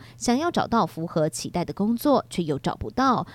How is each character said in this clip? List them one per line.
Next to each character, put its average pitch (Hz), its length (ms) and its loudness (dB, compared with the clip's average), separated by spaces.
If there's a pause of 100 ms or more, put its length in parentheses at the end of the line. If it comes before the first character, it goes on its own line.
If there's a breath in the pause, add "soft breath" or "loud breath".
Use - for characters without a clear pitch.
(180 loud breath)
想 247 200 2
要 339 140 0
找 - 160 0
到 226 180 2
符 165 220 -6
合 156 200 0
期 - 220 -6
待 170 160 -2
的 - 80 -8
工 226 240 0
作， 269 320 4
却 175 140 -4
又 147 160 -2
找 - 160 -2
不 - 160 -8
到， 247 440 2